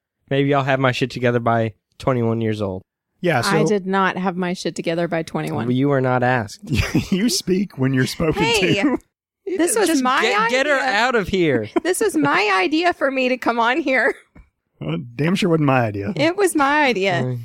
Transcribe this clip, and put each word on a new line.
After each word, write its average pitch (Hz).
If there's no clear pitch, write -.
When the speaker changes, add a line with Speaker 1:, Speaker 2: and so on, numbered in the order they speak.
Speaker 1:
Maybe 139
I'll 139
have 135
my 131
shit 123
together 120
by 117
twenty-one 113
years 110
old. 98
Speaker 2:
Yeah, 160
so 117
Speaker 3:
I 156
did 190
not 190
have 185
my 180
shit 180
together 165
by 165
twenty-one. 156
Speaker 1:
Well, 123
you 135
were 139
not 127
asked. 123
Speaker 2:
<laughs> 151
You 196
speak 190
when 131
you're 127
spoken 165
Speaker 3:
Hey, 440
Speaker 2:
to. 262
Speaker 3:
this 349
was 427
Speaker 1:
Just 294
Speaker 3:
my 262
Speaker 1:
get, 427
get 262
her 285
Speaker 3:
idea. 254
Speaker 1:
out 233
of 208
here. 139
Speaker 3:
<laughs> -
This 359
was 427
my 320
idea 339
for 285
me 262
to 254
come 240
on 240
here. 262
Speaker 2:
Well, 151
damn 156
sure 196
wasn't 160
my 131
idea. 104
Speaker 3:
It 320
was 392
my 294
idea, 196
Speaker 1:
Mm. 127